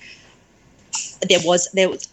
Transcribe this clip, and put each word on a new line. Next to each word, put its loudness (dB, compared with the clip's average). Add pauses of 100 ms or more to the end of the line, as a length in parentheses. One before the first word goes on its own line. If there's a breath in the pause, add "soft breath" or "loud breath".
(1300 loud breath)
there 4
was, 2
there 2
was, -8